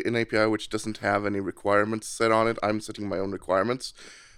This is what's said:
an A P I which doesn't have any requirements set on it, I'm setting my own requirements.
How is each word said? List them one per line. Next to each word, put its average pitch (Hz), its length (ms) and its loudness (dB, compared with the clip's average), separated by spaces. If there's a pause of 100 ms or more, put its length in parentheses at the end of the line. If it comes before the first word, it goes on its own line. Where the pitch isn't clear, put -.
an 117 120 0
A 117 80 0
P 113 120 -2
I 107 80 4
which 110 240 0
doesn't 107 280 -6
have 101 280 0
any 101 140 -2
requirements 104 680 0
set 113 240 2
on 113 180 4
it, 113 120 -2
I'm 107 200 0
setting 104 260 -10
my 92 100 -4
own 98 140 -4
requirements. 98 600 -2 (440)